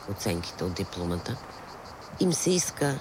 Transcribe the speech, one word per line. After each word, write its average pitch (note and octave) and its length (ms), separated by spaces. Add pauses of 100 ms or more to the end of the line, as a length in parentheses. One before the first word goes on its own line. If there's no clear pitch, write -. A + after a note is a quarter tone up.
(100)
оценките F2+ 540
от F#2 100
дипломата, F2+ 640 (840)
им F#3 120
се - 180
иска D3 500